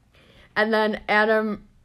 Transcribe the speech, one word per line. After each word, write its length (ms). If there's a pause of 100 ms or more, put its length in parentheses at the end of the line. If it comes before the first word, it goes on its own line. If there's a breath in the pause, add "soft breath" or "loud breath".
(560 soft breath)
And 180
then 340
Adam, 600 (180)